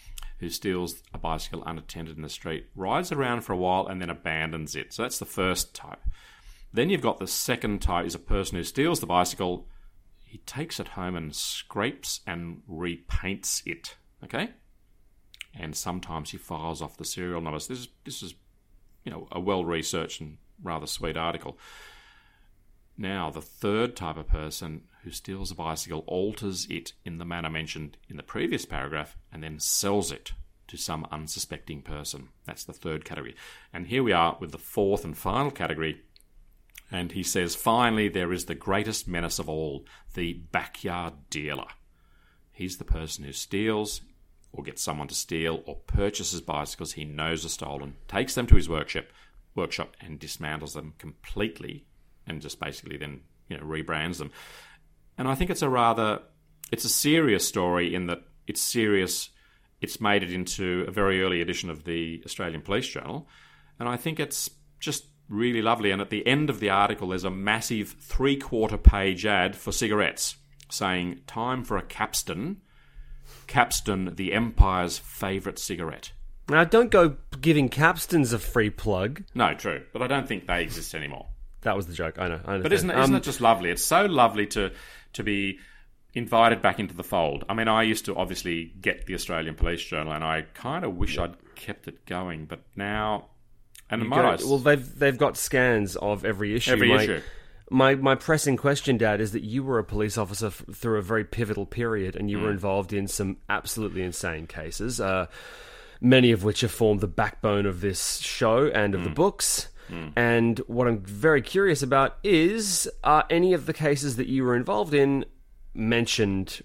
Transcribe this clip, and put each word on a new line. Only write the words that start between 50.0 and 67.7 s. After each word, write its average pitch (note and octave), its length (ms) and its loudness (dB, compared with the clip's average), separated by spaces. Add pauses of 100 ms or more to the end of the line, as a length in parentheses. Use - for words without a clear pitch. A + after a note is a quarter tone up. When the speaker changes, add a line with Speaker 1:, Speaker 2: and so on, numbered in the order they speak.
Speaker 1:
and D2 200 -14
dismantles D2+ 540 -8
them D#2 240 -12
completely - 840 -8 (420)
and D#2+ 140 -8
just - 200 -12
basically D2 360 -6
then, D2 260 -12 (260)
you D#2 100 -8
know, D2+ 60 -14
rebrands D#2+ 540 -4
them." C#2+ 120 -10 (880)
And C3 100 -2
I C3+ 60 0
think F3+ 160 0
it's D#3+ 120 -4
a C#3+ 60 2
rather, A#2 540 4 (480)
it's - 140 -2
a - 40 -2
serious D3 600 4
story F2 460 2
in F2+ 120 -2
that F2 160 -4 (240)
it's - 160 -4
serious. G#2 680 2 (500)
It's - 200 -8
made G2+ 220 4
it F2+ 100 -4
into F2+ 540 -2
a F#2 40 -6
very F#2+ 320 2
early F2+ 180 2
edition E2+ 300 -4
of D2+ 140 -10
the E2 400 -6
Australian D#2+ 380 -8
Police G#2+ 260 -4
Journal. A#2+ 380 -10 (520)
And A#2 100 -6
I B2 80 -2
think D#3 240 -4
it's - 280 -4 (320)
just - 260 -4 (220)
really A2+ 340 0
lovely. A2+ 280 4
And F#2+ 100 2
at G2 100 -4
the G#2 160 -2
end C#3+ 240 4
of - 100 -4
the G2+ 100 2
article, G2+ 380 2
there's F#2 160 -2
a F#2 60 -2
massive G#2 720 -2